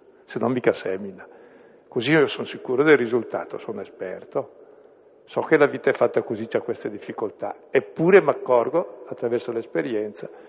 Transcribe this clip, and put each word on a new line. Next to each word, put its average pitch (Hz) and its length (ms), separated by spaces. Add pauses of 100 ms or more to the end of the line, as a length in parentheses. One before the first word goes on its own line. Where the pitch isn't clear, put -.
(240)
se - 140
no 113 100
mica 127 240
semina. 95 540 (640)
Così 123 240
io 151 140
sono - 200
sicuro 127 380
del 156 120
risultato, 120 640
sono 104 220
esperto, 95 680 (760)
so - 160
che 156 160
la 147 100
vita 131 240
è 123 40
fatta 120 280
così, 110 240
c'ha 113 140
queste - 280
difficoltà. 104 680 (140)
Eppure 170 500
m'accorgo, 131 880
attraverso 120 420
l'esperienza, 113 800 (180)